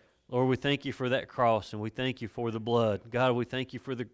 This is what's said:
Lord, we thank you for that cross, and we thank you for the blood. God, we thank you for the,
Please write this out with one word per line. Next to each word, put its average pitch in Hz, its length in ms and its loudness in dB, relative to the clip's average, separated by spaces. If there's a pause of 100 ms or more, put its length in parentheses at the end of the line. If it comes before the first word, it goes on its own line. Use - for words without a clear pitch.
(280)
Lord, 127 220 2
we 127 60 4
thank 143 280 0
you 135 80 -6
for 127 180 -4
that 127 180 0
cross, 113 440 2
and 107 100 -6
we 110 100 -4
thank 127 300 -4
you 113 60 -6
for 117 240 -4
the 113 80 -2
blood. 110 420 2 (100)
God, 123 240 2
we 120 100 0
thank 127 280 -6
you 127 60 -8
for 135 140 -8
the, 123 200 -6